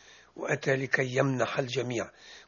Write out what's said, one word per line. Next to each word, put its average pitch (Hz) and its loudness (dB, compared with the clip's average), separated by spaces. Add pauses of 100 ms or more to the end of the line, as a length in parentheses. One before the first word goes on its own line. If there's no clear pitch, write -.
(360)
وأتى 147 0
لكي 131 0
يمنح 131 2
الجميع. 123 -2 (380)